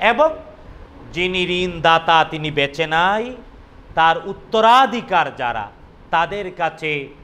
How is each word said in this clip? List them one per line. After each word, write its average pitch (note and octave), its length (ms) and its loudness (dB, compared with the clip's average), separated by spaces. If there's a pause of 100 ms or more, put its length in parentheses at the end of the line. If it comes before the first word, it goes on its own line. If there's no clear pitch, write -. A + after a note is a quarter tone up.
এবং C4 340 2 (760)
যিনি F#3 300 -2
ঋণদাতা E3+ 880 2
তিনি D#3 200 -6
বেঁচে C#3+ 360 -2
নাই, G3+ 500 -2 (580)
তার E3 300 4
উত্তরাধিকার G#3+ 1120 0
যারা, A2+ 340 -6 (400)
তাদের F3+ 440 -2
কাছে D#3 540 -6 (160)